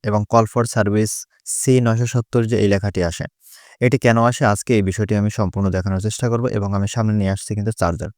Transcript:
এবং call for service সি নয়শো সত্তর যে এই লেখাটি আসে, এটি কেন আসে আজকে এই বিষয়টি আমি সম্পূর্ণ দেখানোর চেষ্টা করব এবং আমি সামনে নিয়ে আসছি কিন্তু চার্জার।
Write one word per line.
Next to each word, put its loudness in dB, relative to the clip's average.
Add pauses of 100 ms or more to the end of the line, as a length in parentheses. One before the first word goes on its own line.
এবং 0
call 4
for -2
service 0 (360)
সি 0
নয়শো 0
সত্তর -2
যে -2
এই 4
লেখাটি 0
আসে, -4 (560)
এটি 4
কেন 4
আসে 0
আজকে 0
এই 4
বিষয়টি -2
আমি 0
সম্পূর্ণ -2
দেখানোর -2
চেষ্টা -4
করব 0
এবং -2
আমি -2
সামনে 0
নিয়ে 0
আসছি -10
কিন্তু -4
চার্জার। -2